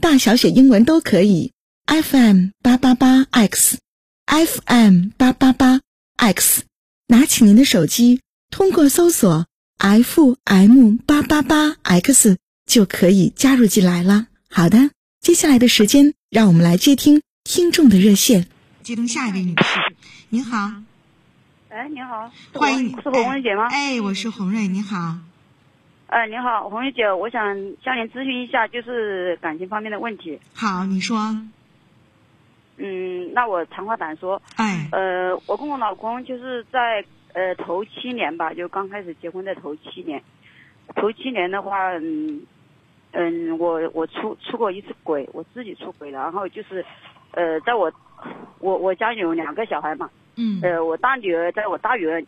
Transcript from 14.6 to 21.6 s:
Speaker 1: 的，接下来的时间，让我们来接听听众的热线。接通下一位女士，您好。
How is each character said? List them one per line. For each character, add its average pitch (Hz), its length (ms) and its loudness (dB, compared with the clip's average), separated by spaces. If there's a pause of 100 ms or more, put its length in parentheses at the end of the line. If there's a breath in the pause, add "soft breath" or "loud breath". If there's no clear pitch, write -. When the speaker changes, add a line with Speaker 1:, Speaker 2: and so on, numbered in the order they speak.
Speaker 1:
的， 214 80 6 (420)
接 349 140 2
下 339 140 0
来 254 100 6
的 240 100 4
时 214 180 2
间， 285 280 4 (160)
让 220 160 4
我 180 60 6
们 165 100 6
来 175 160 2
接 277 180 2
听 302 240 4 (240)
听 349 260 0
众 302 200 4
的 190 80 6
热 202 160 6
线。 196 320 2 (340)
接 233 160 -12
通 233 100 -6
下 247 220 -6
一 196 40 -6
位 190 100 -6
女 175 140 -4
士， - 220 -2 (520 soft breath)
您 233 120 -4
好。 240 140 -8 (1120)